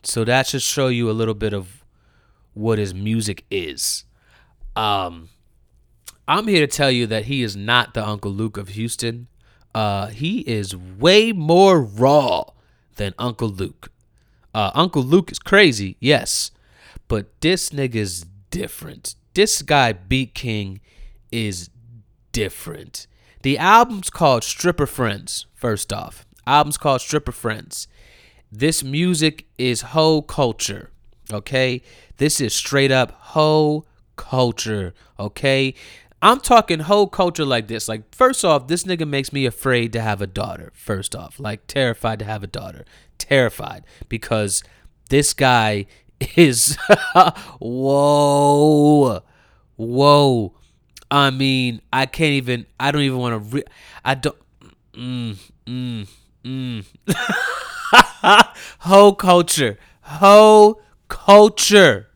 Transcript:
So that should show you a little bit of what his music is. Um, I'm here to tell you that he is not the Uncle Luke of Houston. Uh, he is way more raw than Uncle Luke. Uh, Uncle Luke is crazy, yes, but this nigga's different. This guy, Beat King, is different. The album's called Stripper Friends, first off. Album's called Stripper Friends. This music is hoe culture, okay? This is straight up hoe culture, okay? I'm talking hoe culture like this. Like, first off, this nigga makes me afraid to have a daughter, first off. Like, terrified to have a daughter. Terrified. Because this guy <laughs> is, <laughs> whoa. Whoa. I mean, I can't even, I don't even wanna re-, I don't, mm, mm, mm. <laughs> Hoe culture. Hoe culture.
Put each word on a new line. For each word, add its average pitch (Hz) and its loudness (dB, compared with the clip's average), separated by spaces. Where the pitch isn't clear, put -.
So 113 -4
that 127 0
should 135 -6
show 135 -2
you 117 -2
a - -2
little 110 -4
bit 104 -6
of 95 -12
what 107 -2
his 95 -6
music 104 -6
is. - -8
Um, 92 -4
I'm 202 -2
here 165 2
to - -
tell 135 0
you 120 0
that 107 -6
he 135 -4
is 104 -6
not 113 0
the 107 -6
Uncle 104 -8
Luke 104 -6
of 98 -14
Houston. 117 -8
Uh, 104 -4
he 151 -6
is 101 -6
way 147 2
more 175 4
raw 120 0
than 98 -8
Uncle 117 -6
Luke. 92 -10
Uh, 104 -2
Uncle 156 -2
Luke 170 0
is - -12
crazy, 123 2
yes, - -2
but 107 -8
this 170 -2
nigga's 107 -6
different. - -12
This 202 0
guy, 131 0
Beat 107 -6
King, 104 -8
is 104 -8
different. - -10
The 135 0
album's 208 2
called 131 0
Stripper 160 -4
Friends, - -8
first 113 -6
off. - -14
Album's 143 2
called 135 -2
Stripper 147 -6
Friends. - -10
This 139 -2
music 156 -2
is 123 -4
hoe 160 0
culture, - -6
okay? 127 -4
This 147 0
is 113 -4
straight 139 0
up 127 0
hoe 151 0
culture, 110 -4
okay? 135 -2
I'm 233 4
talking 220 2
hoe 202 2
culture 170 -4
like 117 -2
this. 110 -8
Like, 110 -12
first 254 0
off, 143 2
this 170 -4
nigga 165 -6
makes 139 -6
me 139 -2
afraid 120 -2
to 113 -4
have 104 -4
a 101 -4
daughter, 101 -10
first - -10
off. - -18
Like, 107 -12
terrified 113 -4
to 104 -10
have 107 -10
a - -14
daughter. - -16
Terrified. 113 -2
Because 107 -4
this 139 2
guy 110 0
<laughs> - -6
is, 135 4
<laughs> - 2
whoa. 143 4
Whoa. 127 2
I 139 2
mean, 131 -2
I 135 -2
can't 151 -2
even, 123 -4
I 139 -2
don't 147 0
even 131 -2
wanna 120 -4
re-, 110 -8
I 135 0
don't, 135 -6
mm, 123 -10
mm, 120 -10
mm. 123 -10
<laughs> - 0
Hoe 196 8
culture. 175 0
Hoe 208 8
culture. 202 6